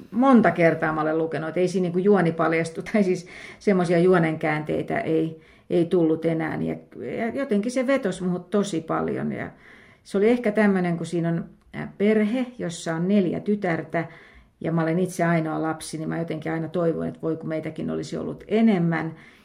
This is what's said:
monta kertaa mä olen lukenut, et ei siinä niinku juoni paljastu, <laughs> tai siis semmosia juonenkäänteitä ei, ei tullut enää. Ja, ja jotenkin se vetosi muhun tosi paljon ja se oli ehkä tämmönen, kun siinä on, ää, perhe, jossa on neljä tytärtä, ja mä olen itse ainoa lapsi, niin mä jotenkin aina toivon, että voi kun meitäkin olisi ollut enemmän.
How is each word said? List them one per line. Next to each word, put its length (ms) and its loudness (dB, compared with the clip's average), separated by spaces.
monta 400 6
kertaa 420 2
mä 80 -2
olen 180 0
lukenut, 300 -2
et 80 -6
ei 120 2
siinä 140 0
niinku 160 -2
juoni 340 4
paljastu, 520 0
<laughs> 80 -14
tai 120 4
siis 220 -2
semmosia 400 4
juonenkäänteitä 1000 2
ei, 400 -2
ei 140 4
tullut 400 2
enää. 380 -2
Ja, 140 -4
ja 120 -4
jotenkin 440 -2
se 140 -2
vetosi 380 0
muhun 200 -2
tosi 360 -2
paljon 520 -4
ja 180 -8
se 140 -4
oli 100 4
ehkä 240 2
tämmönen, 440 2
kun 100 -6
siinä 220 -2
on, 160 -2
ää, 260 -10
perhe, 480 2
jossa 360 -6
on 140 -2
neljä 320 2
tytärtä, 680 -4
ja 120 -4
mä 100 0
olen 160 0
itse 260 -2
ainoa 380 0
lapsi, 360 -6
niin 100 -6
mä 100 -4
jotenkin 340 -6
aina 160 -4
toivon, 400 -2
että 140 -12
voi 140 -2
kun 120 -10
meitäkin 420 -6
olisi 260 -6
ollut 320 -10
enemmän. 640 2